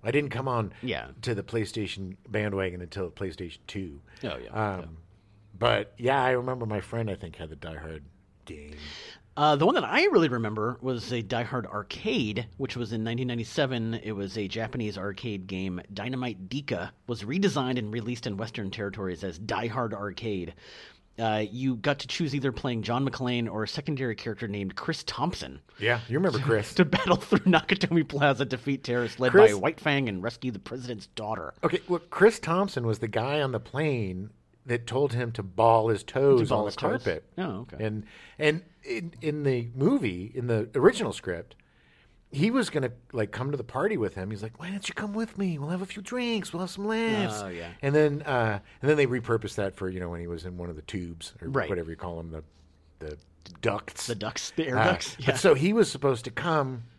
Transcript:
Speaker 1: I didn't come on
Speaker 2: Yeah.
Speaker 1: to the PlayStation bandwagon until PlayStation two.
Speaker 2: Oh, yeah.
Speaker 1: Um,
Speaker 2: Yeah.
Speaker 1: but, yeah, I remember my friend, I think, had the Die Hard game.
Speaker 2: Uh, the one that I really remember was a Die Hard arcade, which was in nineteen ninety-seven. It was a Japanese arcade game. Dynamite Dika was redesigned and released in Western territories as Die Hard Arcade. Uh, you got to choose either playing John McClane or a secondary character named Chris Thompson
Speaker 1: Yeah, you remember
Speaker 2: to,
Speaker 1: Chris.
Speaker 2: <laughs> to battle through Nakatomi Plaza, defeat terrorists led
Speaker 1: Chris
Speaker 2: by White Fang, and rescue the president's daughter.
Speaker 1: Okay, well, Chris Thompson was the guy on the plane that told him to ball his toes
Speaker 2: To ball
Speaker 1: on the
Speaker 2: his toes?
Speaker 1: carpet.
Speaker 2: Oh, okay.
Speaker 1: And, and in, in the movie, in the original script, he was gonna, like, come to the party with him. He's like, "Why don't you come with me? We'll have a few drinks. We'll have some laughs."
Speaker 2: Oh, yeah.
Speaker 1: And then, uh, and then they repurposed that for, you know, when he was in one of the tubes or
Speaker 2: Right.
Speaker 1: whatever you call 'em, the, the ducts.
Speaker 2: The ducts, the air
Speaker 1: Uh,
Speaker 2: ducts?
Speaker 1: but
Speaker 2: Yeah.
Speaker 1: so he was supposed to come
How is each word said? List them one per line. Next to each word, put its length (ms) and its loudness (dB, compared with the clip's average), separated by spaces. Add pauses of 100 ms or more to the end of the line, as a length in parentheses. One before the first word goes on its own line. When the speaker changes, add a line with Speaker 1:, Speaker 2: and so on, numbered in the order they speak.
Speaker 1:
I 80 -2
didn't 200 2
come 180 -2
on 240 0 (100)
Speaker 2:
Yeah. 240 -4 (160)
Speaker 1:
to 140 -2
the 80 -6
PlayStation 720 -4 (120)
bandwagon 540 -2
until 300 -6
PlayStation 460 -10 (100)
two. 320 -8 (240)
Speaker 2:
Oh, 180 -4
yeah. 80 -14
Speaker 1:
Um, 300 -2
Speaker 2:
Yeah. 60 -12 (720)
Speaker 1:
but, 420 2
yeah, 220 2
I 120 4
remember 340 -2
my 140 -2
friend, 280 -4
I 60 -2
think, 220 -12
had 140 -10
the 40 -12
Die 220 -12
Hard 260 -12 (420)
game. 300 -16 (600)
Speaker 2:
Uh, 220 6
the 80 4
one 100 6
that 100 2
I 220 2
really 220 6
remember 540 -2
was 280 -2
a 120 -2
Die 220 -2
Hard 220 -4
arcade, 800 -4 (120)
which 180 -6
was 160 -6
in 100 -2
nineteen 260 -2
ninety-seven. 680 -2 (100)
It 80 -6
was 240 -6
a 100 -2
Japanese 520 -4
arcade 480 -6
game. 340 -4 (140)
Dynamite 560 -6
Dika 400 -4 (160)
was 180 -6
redesigned 540 2
and 140 -4
released 340 -6
in 100 -4
Western 340 -6
territories 540 -6
as 140 -6
Die 300 -4
Hard 260 -2
Arcade. 580 -6 (680)
Uh, 320 0
you 260 -2
got 240 0
to 60 -8
choose 280 -2
either 180 0
playing 300 -4
John 260 0
McClane 420 -2
or 120 -4
a 60 -4
secondary 460 -4
character 340 -8
named 280 -4
Chris 280 -6
Thompson 560 -6 (180)
Speaker 1:
Yeah, 300 0
you 80 0
remember 220 2
Speaker 2:
to, 60 -2
Speaker 1:
Chris. 300 2
Speaker 2:
<laughs> 20 2
to 100 8
battle 300 4
through 240 2
Nakatomi 680 4
Plaza, 380 4
defeat 360 -2
terrorists 380 -2
led 120 4
Speaker 1:
Chris 200 12
Speaker 2:
by 60 0
White 220 0
Fang, 280 2
and 140 -4
rescue 280 -4
the 80 -8
president's 500 -10
daughter. 440 -6 (120)
Speaker 1:
Okay, 220 2
well, 140 0 (100)
Chris 280 6
Thompson 480 -2
was 140 0
the 80 -2
guy 340 0
on 100 0
the 80 -2
plane 720 -2 (360)
that 200 -2
told 260 2
him 200 0
to 100 -6
ball 460 6
his 160 2
toes 380 8
Speaker 2:
To 60 4
ball 120 4
Speaker 1:
on 40 2
the 40 0
Speaker 2:
his 80 -6
toes? 140 2 (120)
Speaker 1:
carpet. 220 -2 (140)
Speaker 2:
Oh, 240 -4
okay. 220 -6
Speaker 1:
And, 200 -2 (340)
and 240 2 (220)
in, 360 -6
in 220 -2
the 320 2
movie, 600 2
in 120 -4
the 280 2
original 380 6
script, 440 -8 (760)
he 200 2
was 200 0
gonna, 220 -2 (200)
like, 200 -2
come 180 -4
to 80 -2
the 60 -6
party 340 -2
with 160 0
him. 160 -6
He's 120 -8
like, 160 -12
"Why 120 -8
don't 180 -6
you 60 -10
come 180 -6
with 240 -4
me? 220 -2
We'll 100 -6
have 140 -2
a 40 -6
few 140 -12
drinks. 520 -4
We'll 80 -4
have 100 -6
some 160 -8
laughs." 580 0
Speaker 2:
Oh, 40 -8
yeah. 200 -8 (140)
Speaker 1:
And 120 2
then, 280 4
uh, 360 2 (220)
and 100 2
then 60 6
they 100 6
repurposed 500 0
that 200 0
for, 140 -4
you 100 -6
know, 80 -4
when 120 -6
he 60 -6
was 200 -8
in 100 -8
one 140 -6
of 60 -10
the 60 -14
tubes 600 -8
or 60 -8
Speaker 2:
Right. 200 0
Speaker 1:
whatever 220 -2
you 60 -8
call 240 -8
'em, 100 -10
the, 120 -10 (580)
the 180 -10 (420)
ducts. 460 -4
Speaker 2:
The 80 -2
ducts, 380 -6
the 160 0
air 100 0
Speaker 1:
Uh, 140 6
Speaker 2:
ducts? 240 -4
Speaker 1:
but 120 -4
Speaker 2:
Yeah. 60 4
Speaker 1:
so 200 8
he 200 4
was 160 6
supposed 340 0
to 60 -6
come 540 0 (140)